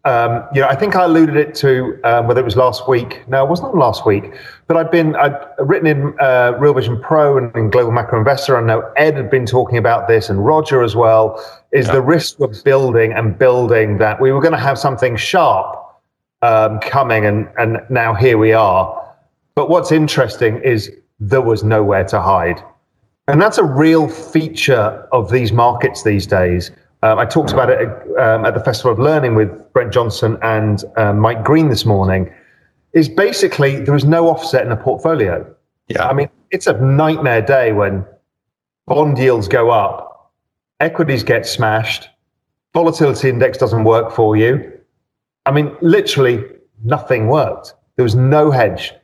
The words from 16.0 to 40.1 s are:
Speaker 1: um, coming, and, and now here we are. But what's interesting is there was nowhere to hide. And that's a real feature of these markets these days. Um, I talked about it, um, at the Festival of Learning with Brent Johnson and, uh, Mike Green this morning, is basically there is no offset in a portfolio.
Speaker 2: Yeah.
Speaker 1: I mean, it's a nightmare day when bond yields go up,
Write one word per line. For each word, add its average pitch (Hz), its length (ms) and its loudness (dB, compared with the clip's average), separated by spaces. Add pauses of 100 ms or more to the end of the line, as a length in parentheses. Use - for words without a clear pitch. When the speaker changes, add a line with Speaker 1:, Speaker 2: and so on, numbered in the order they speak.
Speaker 1:
um, 110 380 2
coming, 120 460 0
and, 107 320 -2
and 113 320 -2
now 117 240 0
here 117 240 2
we 110 160 4
are. 95 440 2 (580)
But 143 140 2
what's 165 220 2
interesting 127 680 0
is 117 300 -2 (300)
there 104 220 0
was 107 240 0
nowhere 101 400 2
to 101 160 -4
hide. 90 420 -2 (640)
And 147 140 2
that's 214 160 0
a 214 80 2
real 156 420 2
feature - 1040 -4
of 113 200 -2
these 120 200 0
markets 120 520 0
these 104 220 0
days. 90 460 -2 (320)
Um, 110 160 2
I 120 60 0
talked - 280 -2
about 127 160 2
it, 120 180 0 (300)
um, - 260 0
at - 120 0
the 117 40 -2
Festival 127 320 -2
of 104 60 -2
Learning 139 380 0
with 107 140 2 (220)
Brent 117 220 -2
Johnson 113 480 -2
and, 107 420 -2 (120)
uh, 104 180 0
Mike 113 300 0
Green 151 260 2
this 113 160 -2
morning, 95 460 0 (600)
is 160 140 4
basically 143 720 -2
there 135 140 -2
is 135 100 2
no 165 240 4
offset 147 380 -2
in 120 60 -6
a 107 60 -2
portfolio. 113 680 -2 (440)
Speaker 2:
Yeah. - 180 -2
Speaker 1:
I 139 60 -2
mean, 143 140 -2 (220)
it's 185 160 -6
a 117 80 0
nightmare 135 680 0
day 127 280 2
when 98 320 -2 (840)
bond 147 320 0
yields 120 280 0
go 117 220 2
up, - 600 -4 (480)